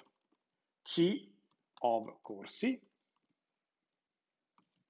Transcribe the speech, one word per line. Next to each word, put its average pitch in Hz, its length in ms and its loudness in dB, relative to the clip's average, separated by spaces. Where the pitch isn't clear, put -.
C - 460 2
of 113 420 0
corsi. 113 580 -4